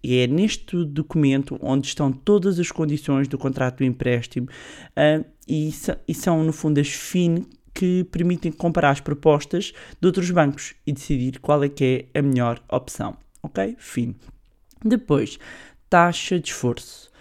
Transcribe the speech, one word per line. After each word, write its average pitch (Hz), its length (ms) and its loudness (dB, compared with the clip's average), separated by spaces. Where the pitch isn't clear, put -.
E 123 140 4
é 123 80 4
neste 175 580 0
documento 143 800 0
onde 139 240 0
estão 139 260 -2
todas 190 480 2
as 170 100 -2
condições 143 560 0
do 139 120 -6
contrato 131 400 -2
do 139 60 0
empréstimo, 123 640 -2
ah, 156 300 4
e 156 240 -2
sa-, - 340 -6
e 170 60 -2
são, 160 320 2
no 160 80 2
fundo, 151 260 0
as 143 100 2
fin 170 580 0
que 180 300 2
permitem 175 480 -2
comparar 165 380 2
as 143 100 0
propostas 147 720 0
de 170 60 4
outros 180 240 2
bancos 151 440 2
e 151 60 -2
decidir 131 480 -2
qual 147 240 2
é 143 40 2
que 131 440 0
é - 60 -2
a 147 40 2
melhor 123 380 2
opção. 117 460 -6
Ok? 196 360 -4
Fim. 120 360 -6
Depois, 220 540 0
taxa 175 500 2
de 151 100 -6
esforço. - 640 -6